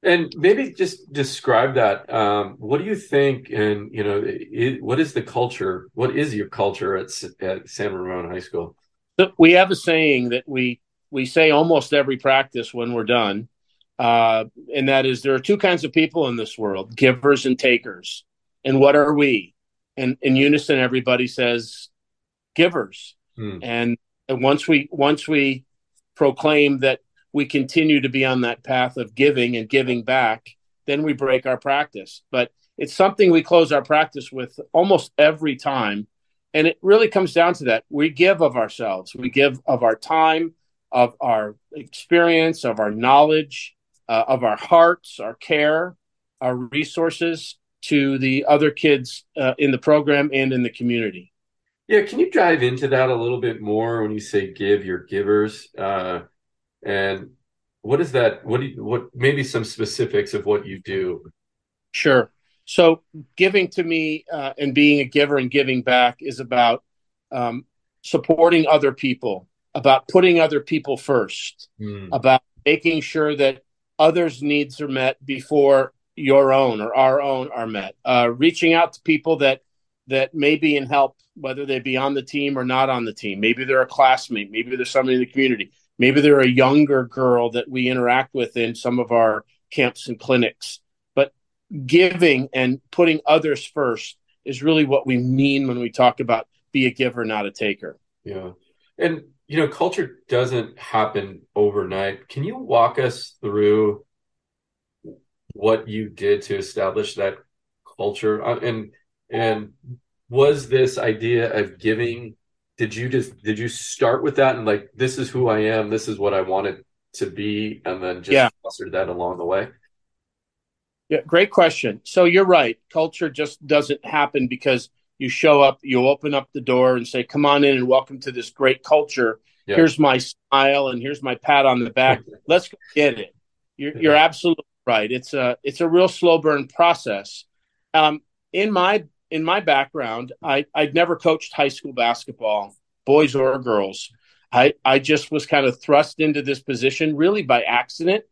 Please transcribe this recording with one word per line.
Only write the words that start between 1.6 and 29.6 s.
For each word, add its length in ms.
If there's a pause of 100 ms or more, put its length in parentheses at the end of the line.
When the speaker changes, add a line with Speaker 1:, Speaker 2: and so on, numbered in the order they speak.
Speaker 1:
that. 380
Um, 440
what 220
do 40
you 120
think? 560
And, 420
you 100
know, 220
it, 580
what 160
is 140
the 80
culture? 720
What 240
is 180
your 140
culture 480
at 80
S-, 180 (160)
at 300
San 240
Ramon 360
High 100
School? 360 (420)
Speaker 2:
So 200
we 160
have 180
a 40
saying 540
that 160
we, 360 (280)
we 160
say 260
almost 420
every 240
practice 560
when 180
we're 140
done. 420 (520)
Uh, 460 (300)
and 140
that 160
is, 160
"There 140
are 40
two 160
kinds 280
of 100
people 340
in 80
this 220
world: 380
givers 500
and 120
takers. 680 (400)
And 140
what 160
are 180
we?" 400 (420)
And 280
in 120
unison, 440
everybody 480
says, 640 (680)
"Givers." 600 (220)
Speaker 1:
Hmm. 240
Speaker 2:
And, 360 (300)
and 140
once 260
we, 240
once 360
we 360 (520)
proclaim 640
that 220 (300)
we 140
continue 560
to 80
be 160
on 160
that 220
path 340
of 160
giving 440
and 120